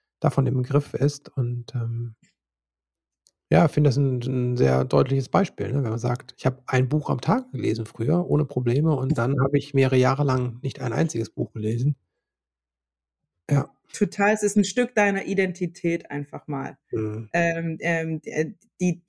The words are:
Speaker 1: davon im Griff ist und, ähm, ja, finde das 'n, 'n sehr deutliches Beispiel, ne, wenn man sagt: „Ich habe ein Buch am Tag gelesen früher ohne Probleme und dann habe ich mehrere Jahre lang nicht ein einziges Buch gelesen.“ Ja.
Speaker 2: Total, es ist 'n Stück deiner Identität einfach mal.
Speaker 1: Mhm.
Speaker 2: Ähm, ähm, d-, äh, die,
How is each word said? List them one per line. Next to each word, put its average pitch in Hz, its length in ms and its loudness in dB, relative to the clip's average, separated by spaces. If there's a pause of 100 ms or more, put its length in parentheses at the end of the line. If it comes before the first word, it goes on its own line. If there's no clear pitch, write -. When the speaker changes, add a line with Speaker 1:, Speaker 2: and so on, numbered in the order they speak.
(220)
Speaker 1:
davon 139 260 2
im 127 160 0
Griff 139 300 0
ist - 440 -2
und, 120 380 -4
ähm, 117 400 -6 (1300)
ja, 165 180 6
finde 147 220 2
das 120 80 2
'n, 131 240 0
'n 123 360 -2
sehr 131 280 4
deutliches 135 440 2
Beispiel, - 420 0
ne, 139 120 0
wenn 117 80 -2
man 113 80 -4
sagt: 123 380 -4
„Ich - 80 -10
habe 127 220 0
ein 127 220 2
Buch 143 200 -2
am 131 120 -2
Tag 254 300 -2
gelesen 110 340 -4
früher 156 440 -2
ohne 147 160 2
Probleme 131 500 0
und 131 220 0
dann 127 240 0
habe 143 160 2
ich - 160 -4
mehrere 135 240 4
Jahre 131 260 4
lang 127 380 0
nicht 139 200 -8
ein 120 120 -4
einziges 135 360 -2
Buch - 240 -6
gelesen.“ 117 420 -2 (1500)
Ja. 143 200 2 (240)
Speaker 2:
Total, 202 400 0
es 208 100 0
ist 208 140 2
'n 202 80 6
Stück - 300 -2
deiner 202 300 2
Identität 175 840 -2
einfach 143 360 -8
mal. 135 300 -8 (140)
Speaker 1:
Mhm. 110 420 -6
Speaker 2:
Ähm, 170 480 -2
ähm, 165 400 -2
d-, - 100 -12
äh, 156 220 -2 (280)
die, 175 280 0